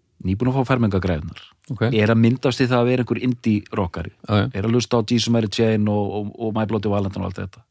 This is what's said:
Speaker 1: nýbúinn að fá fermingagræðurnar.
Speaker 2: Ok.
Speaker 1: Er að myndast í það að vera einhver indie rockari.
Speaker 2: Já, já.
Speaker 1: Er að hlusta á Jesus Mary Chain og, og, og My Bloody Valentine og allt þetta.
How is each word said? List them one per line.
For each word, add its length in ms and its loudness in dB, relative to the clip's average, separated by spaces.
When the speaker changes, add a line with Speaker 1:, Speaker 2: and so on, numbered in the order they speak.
Speaker 1:
nýbúinn 300 0
að 100 0
fá 120 0
fermingagræðurnar. 680 0
Speaker 2:
Ok. 180 -4
Speaker 1:
Er 240 2
að 80 4
myndast 420 2
í 60 2
það 140 2
að 80 2
vera 160 2
einhver 180 -2
indie 380 0
rockari. 400 -4
Speaker 2:
Já, 80 0
já. 180 4
Speaker 1:
Er 140 -4
að 80 2
hlusta 240 2
á 80 -2
Jesus 240 0
Mary 160 2
Chain 400 2
og, 300 -2
og, 180 -6
og 180 -4
My 140 0
Bloody 240 -2
Valentine 320 -2
og 60 -4
allt 100 -12
þetta. 320 -12